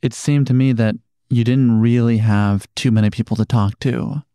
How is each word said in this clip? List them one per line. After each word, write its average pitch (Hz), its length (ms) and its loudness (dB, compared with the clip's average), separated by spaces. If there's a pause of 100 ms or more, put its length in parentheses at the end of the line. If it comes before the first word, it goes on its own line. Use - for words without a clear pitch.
it 123 120 -4
seemed 143 340 0
to 127 60 0
me 131 200 2
that 113 220 0 (340)
you 120 140 2
didn't 120 380 2
really 117 380 2
have 104 560 0
too 127 160 -2
many 107 180 2
people 110 280 -6
to 110 80 0
talk 104 340 -2
to 127 440 -4 (120)